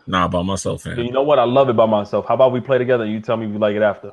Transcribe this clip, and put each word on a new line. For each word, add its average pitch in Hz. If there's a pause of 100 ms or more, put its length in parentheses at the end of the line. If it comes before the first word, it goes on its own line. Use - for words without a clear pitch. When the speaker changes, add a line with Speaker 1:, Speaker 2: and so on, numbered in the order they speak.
Speaker 1:
Nah, 92
by 87
myself, 95
fam. -
Speaker 2:
You 120
know 131
what? 147
I 120
love 127
it 117
by 113
myself. 104
How 117
about 127
we 123
play 127
together 123
and 107
you 110
tell 113
me 113
if 104
you 104
like 104
it 107
after? 101